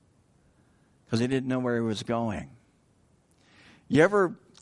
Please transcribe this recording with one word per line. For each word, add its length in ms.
'Cause 120
he 80
didn't 180
know 140
where 160
he 40
was 220
going. 480
You 160
ever 320